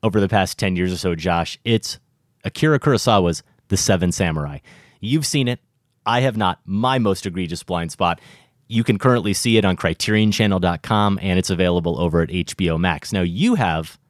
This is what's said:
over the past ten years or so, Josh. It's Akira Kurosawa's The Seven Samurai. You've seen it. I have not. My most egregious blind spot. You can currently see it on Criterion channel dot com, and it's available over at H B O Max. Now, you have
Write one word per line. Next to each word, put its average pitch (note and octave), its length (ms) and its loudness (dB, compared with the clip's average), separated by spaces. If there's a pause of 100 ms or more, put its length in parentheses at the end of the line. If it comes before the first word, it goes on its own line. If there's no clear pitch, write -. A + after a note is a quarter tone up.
over G#2+ 180 0
the G2 100 2
past F#2+ 280 0
ten F#2+ 180 -2
years F2+ 160 0
or F2+ 60 -4
so, F2 160 -2
Josh. E2+ 500 -2
It's - 360 -2 (440)
Akira D3+ 360 0
Kurosawa's G#2 640 2 (240)
The F#2+ 100 0
Seven F2+ 340 2
Samurai. D2+ 480 -2 (400)
You've C#3 280 -2
seen C3+ 200 0
it. B2 120 -4 (480)
I A#2+ 140 0
have B2+ 140 0
not. F#2+ 300 -2
My A#2 320 0
most G#2 300 0
egregious F2 340 -6
blind E2+ 300 -6
spot. F2 280 -2 (480)
You A2+ 160 0
can G#2 140 0
currently A2 360 2
see A2+ 240 2
it G#2 80 4
on F#2 100 2
Criterion G#2+ 560 0
channel G2+ 280 0
dot F2 220 0
com, G#2 400 0
and F#2 160 0
it's F#2 140 0
available F2 480 0
over E2+ 220 2
at E2 100 -2
H F2 260 -6
B F#2 140 0
O D#2+ 80 -2
Max. F2 340 -2
Now, G2 80 0
you G#2 320 0
have E2 460 -2 (100)